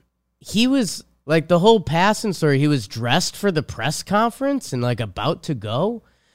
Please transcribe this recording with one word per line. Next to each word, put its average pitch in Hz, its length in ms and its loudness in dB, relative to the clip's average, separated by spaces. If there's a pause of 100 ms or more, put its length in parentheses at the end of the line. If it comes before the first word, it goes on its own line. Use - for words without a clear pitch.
(400)
he 220 260 0
was, 254 380 0 (220)
like, 160 240 0
the 175 100 4
whole 214 220 6
passing 196 500 0
story, 147 260 2
he 147 120 2
was 131 180 0
dressed 123 480 -2
for 202 160 0
the 151 120 -2
press - 380 -6
conference 233 720 -2
and, 123 100 -2
like, 120 200 0
about 107 420 -4
to 156 120 -6
go. 131 480 -4 (320)